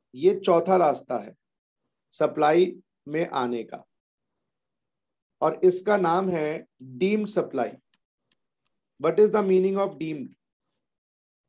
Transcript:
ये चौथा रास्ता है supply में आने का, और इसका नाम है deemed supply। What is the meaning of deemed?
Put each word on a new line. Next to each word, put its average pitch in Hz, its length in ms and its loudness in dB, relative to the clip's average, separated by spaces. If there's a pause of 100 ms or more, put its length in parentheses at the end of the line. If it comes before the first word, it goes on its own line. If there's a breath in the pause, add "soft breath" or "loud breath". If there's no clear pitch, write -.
(140)
ये 160 220 2
चौथा 185 420 2
रास्ता 139 400 0
है 104 160 -14 (800)
supply 156 600 2 (360)
में 160 200 -2
आने 120 360 -4
का, - 200 -16 (1600)
और 160 220 0
इसका 185 320 2
नाम 185 320 0
है 156 380 -4 (160)
deemed 185 460 -2
supply। 131 440 -4 (1300)
What 160 200 0
is 214 100 6
the 214 120 0
meaning 190 340 2
of 196 220 -4
deemed? 156 300 -8 (1200)